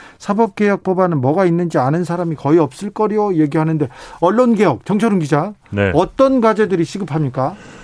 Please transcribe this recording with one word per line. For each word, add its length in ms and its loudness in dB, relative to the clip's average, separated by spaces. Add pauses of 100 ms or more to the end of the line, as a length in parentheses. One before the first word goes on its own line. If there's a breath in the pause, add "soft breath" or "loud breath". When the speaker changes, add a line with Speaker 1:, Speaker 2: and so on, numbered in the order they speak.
(180 loud breath)
Speaker 1:
사법 360 -2
개혁 280 0
법안은 360 0
뭐가 280 2
있는지 320 0
아는 260 0
사람이 320 -6
거의 220 2
없을 320 -2
거리요 460 -2
얘기하는데, 520 0 (320 loud breath)
언론 340 4
개혁, 300 0
정철훈 360 0
기자, 340 -2 (160)
Speaker 2:
네. 240 0
Speaker 1:
어떤 480 2
과제들이 420 2
시급합니까? 720 -4 (280 loud breath)